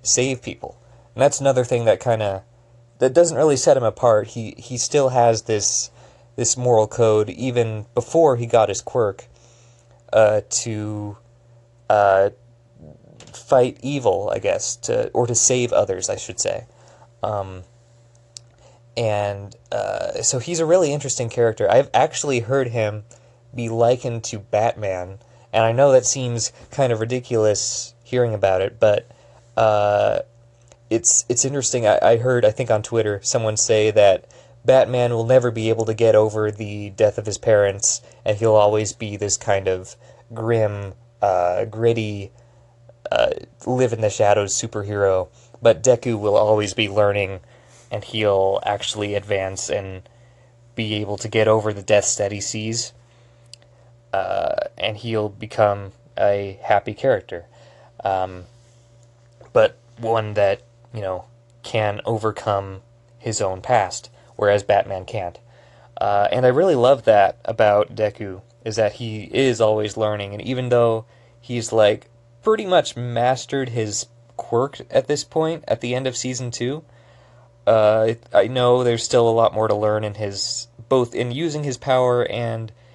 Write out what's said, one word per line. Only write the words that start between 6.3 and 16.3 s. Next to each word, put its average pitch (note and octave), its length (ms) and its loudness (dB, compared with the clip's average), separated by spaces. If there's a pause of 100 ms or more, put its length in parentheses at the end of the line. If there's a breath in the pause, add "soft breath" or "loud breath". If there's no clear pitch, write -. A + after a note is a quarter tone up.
this - 200 -2
moral A#2+ 300 2
code G#2+ 440 2
even A2+ 640 -4
before C#3+ 420 2
he A#2 100 -6
got A2+ 220 4
his G2 120 -6
quirk, G#2+ 460 -4 (840 soft breath)
uh, G#2+ 280 4 (100)
to, G#2 680 -6 (720)
uh, G2+ 400 6 (1040)
fight - 500 2
evil, A2+ 500 -2
I - 60 -4
guess, F#2 380 -4
to, A2+ 340 -4
or A#2+ 160 0
to A#2 80 -4
save A#2+ 380 0
others, F#2+ 360 -2
I G2 80 -4
should - 220 -12